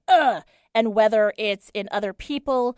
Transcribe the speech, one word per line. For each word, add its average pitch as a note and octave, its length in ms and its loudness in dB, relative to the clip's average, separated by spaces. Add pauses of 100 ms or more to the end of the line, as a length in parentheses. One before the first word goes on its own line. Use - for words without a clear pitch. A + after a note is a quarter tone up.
"Ugh," C#4 340 2 (320)
and A3+ 200 0
whether G#3+ 420 4
it's G3+ 380 -6
in G3+ 180 -6
other G3+ 220 -4
people C4 640 -4